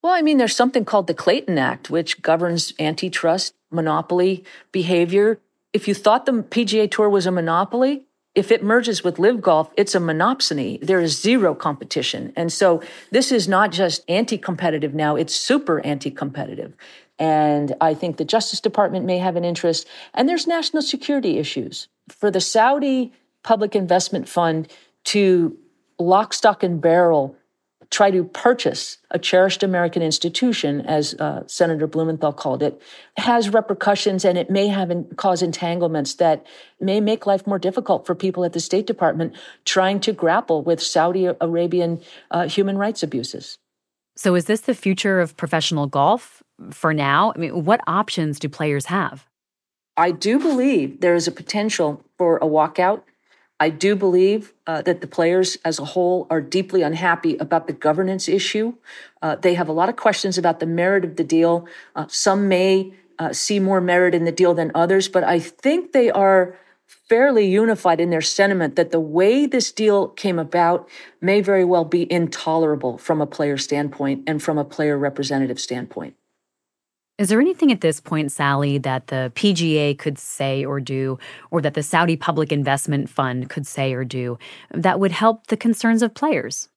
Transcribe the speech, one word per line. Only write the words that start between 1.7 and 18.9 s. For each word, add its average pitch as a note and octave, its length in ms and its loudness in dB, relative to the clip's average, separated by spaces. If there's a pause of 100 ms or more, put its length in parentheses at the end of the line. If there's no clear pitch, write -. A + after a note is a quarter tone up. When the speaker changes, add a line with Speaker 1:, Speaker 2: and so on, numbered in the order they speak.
Speaker 1:
which E3 320 -2
governs E3 580 0
antitrust, E3 760 -2 (180)
monopoly E3+ 760 0 (260)
behavior. F#3 720 2 (320)
If G#3 160 -2
you G3+ 40 2
thought G#3+ 320 2
the A#3+ 160 0
P A#3 220 -2
G G#3+ 160 0
A G#3+ 80 2
Tour G#3 220 2
was G3 160 2
a F#3 60 0
monopoly, G3 720 0 (280)
if G3 160 0
it A3+ 140 4
merges A3 400 2
with F3 160 -2
Live G#3+ 220 4
Golf, D#3+ 340 4
it's G3+ 180 0
a F#3+ 60 2
monopsony. E3 800 -2
There F3 220 2
is D#3+ 200 -2
zero G3+ 320 4
competition. - 840 -6
And E3 160 -2
so E3+ 280 4 (300)
this B3 180 2
is A3 160 2
not F#3+ 280 2
just F3 360 -2
anti-competitive E3 840 -2
now, D3+ 240 0
it's D#3+ 180 -4
super C4+ 500 0
anti-competitive. C#3+ 840 -8 (480)
And D3+ 640 2
I D#3+ 120 4
think D#3+ 220 -6
the D#3+ 80 -6
Justice G#3+ 380 -2
Department G3 440 0